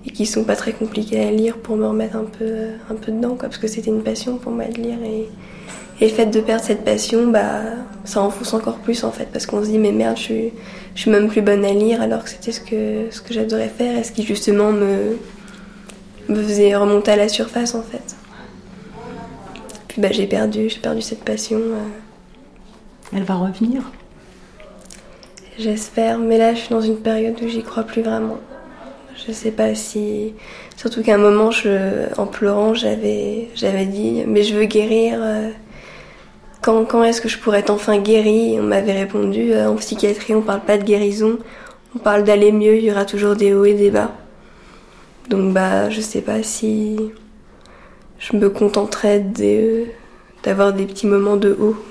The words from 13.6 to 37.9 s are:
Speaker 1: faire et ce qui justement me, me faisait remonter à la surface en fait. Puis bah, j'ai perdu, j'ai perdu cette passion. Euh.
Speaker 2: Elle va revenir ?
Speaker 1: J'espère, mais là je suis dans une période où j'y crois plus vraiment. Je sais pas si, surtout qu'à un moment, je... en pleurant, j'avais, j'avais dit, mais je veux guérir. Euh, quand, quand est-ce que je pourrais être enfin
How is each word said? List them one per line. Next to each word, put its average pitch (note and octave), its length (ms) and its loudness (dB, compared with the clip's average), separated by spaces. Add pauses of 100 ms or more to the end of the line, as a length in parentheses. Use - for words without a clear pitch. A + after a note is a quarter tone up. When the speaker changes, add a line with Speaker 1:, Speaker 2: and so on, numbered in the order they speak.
Speaker 1:
faire A#3+ 300 -2
et A3+ 60 -2
ce - 80 -10
qui G#3+ 100 -4
justement G#3 480 2
me, G#3 460 0 (1120)
me G#3+ 140 0
faisait G#3 340 4
remonter G3+ 360 4
à G#3 40 6
la G#3 120 4
surface A#3 460 -4
en A3+ 80 -6
fait. - 340 -14 (1700)
Puis - 120 -6
bah, G3 100 4
j'ai G3 160 0
perdu, G#3+ 420 0
j'ai - 120 -6
perdu A3+ 200 -4
cette - 240 -10
passion. G#3+ 340 -4
Euh. A3 280 -4 (1300)
Speaker 2:
Elle G3 100 -2
va F#3+ 100 -2
revenir ? A3+ 480 0 (1800)
Speaker 1:
J'espère, A3+ 600 -2
mais A3+ 200 4
là A3+ 160 6
je A#3 60 -4
suis - 100 -12
dans A3+ 100 2
une A3 160 0
période A3 460 -2
où A#3 40 -4
j'y A#3 160 -4
crois A3+ 200 -6
plus A3+ 180 -4
vraiment. A3 380 -4 (880)
Je A3+ 60 -8
sais A3 180 -4
pas A3 240 0
si, G#3+ 580 -4 (460)
surtout A3+ 240 -6
qu'à G#3+ 140 6
un - 20 4
moment, G#3 320 6
je... G3 560 0 (100)
en G3+ 80 -2
pleurant, G#3 480 0
j'avais, G#3+ 840 -2
j'avais G3 300 0
dit, G#3+ 420 -2
mais G#3 160 4
je G#3+ 120 0
veux G#3+ 100 2
guérir. A3+ 560 2
Euh, G#3+ 300 -4 (1120)
quand, A3 240 2
quand A#3 180 4
est-ce A#3 160 2
que A3+ 80 -6
je - 100 -6
pourrais G#3 200 2
être G3+ 100 0
enfin G#3 300 2